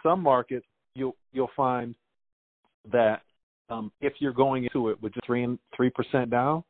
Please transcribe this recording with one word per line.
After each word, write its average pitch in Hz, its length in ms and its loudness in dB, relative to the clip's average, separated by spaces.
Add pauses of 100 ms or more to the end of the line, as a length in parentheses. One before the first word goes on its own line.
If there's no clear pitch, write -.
some 180 180 2
markets, 127 440 0 (300)
you'll, 127 200 -6 (160)
you'll 131 240 -4
find 123 400 -2 (960)
that, 110 300 4 (480)
um, 110 220 -8 (100)
if 143 180 -2
you're 139 140 0
going 131 320 2
into 120 240 0
it 104 120 -4
with 107 120 -8
just 120 120 -10
three 123 180 0
and 123 140 -2 (180)
three 127 140 4
percent 127 400 0
down 135 400 2